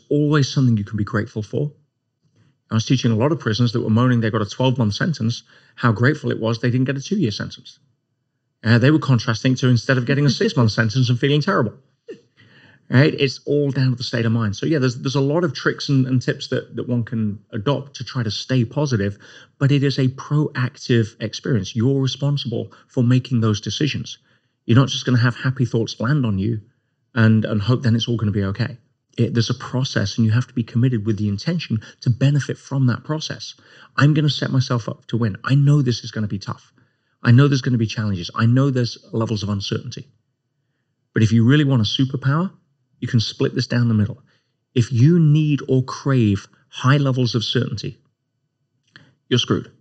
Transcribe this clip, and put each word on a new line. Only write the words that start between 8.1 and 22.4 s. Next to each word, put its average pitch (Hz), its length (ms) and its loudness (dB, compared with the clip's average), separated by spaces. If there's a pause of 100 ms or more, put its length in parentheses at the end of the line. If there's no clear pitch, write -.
Uh, 113 140 6
they 127 120 4
were 156 80 4
contrasting 131 580 0
to 131 120 0
instead 127 300 2
of 120 80 -2
getting 143 200 0
a - 40 4
six-month 123 400 2
<laughs> - 100 -4
sentence 113 280 0
and 120 100 2
feeling 143 220 2
terrible. 196 340 0 (1120)
Right? 143 260 4
It's 135 320 -2
all 143 260 0
down 131 180 0
to 120 60 -2
the 120 80 -10
state 117 220 -2
of 110 60 0
mind. 113 220 -2
So - 100 -12
yeah, 151 140 0
there's, 127 220 0
there's 135 160 -4
a 143 40 0
lot 147 220 0
of 147 120 -2
tricks - 340 -4
and, 131 180 2
and 127 160 0
tips - 260 -14
that, 117 280 -6
that 117 120 -8
one 120 140 -2
can 110 380 -6 (100)
adopt 117 460 -6
to 127 80 -12
try 127 180 -6
to 107 80 -6
stay 127 340 -2
positive, 110 540 -4 (400)
but 135 140 2
it 139 100 2
is 139 160 0
a 135 80 2
proactive 127 1120 -2
experience. 107 540 -4
You're 135 260 0
responsible 135 680 -4 (160)